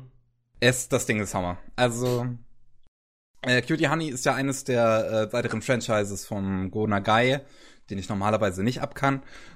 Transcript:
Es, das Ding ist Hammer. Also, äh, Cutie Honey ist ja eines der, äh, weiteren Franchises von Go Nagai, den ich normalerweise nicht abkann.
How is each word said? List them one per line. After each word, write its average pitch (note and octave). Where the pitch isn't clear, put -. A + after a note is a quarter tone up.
Es, B2
das -
Ding A2
ist G2+
Hammer. F2
Also, B2
äh, B2
Cutie D#3
Honey D#3
ist B2+
ja C3
eines C3+
der, A2+
äh, -
weiteren A2+
Franchises G#2+
von G2
Go G#2+
Nagai, A2+
den G2+
ich F#2+
normalerweise G2+
nicht B2
abkann. C3+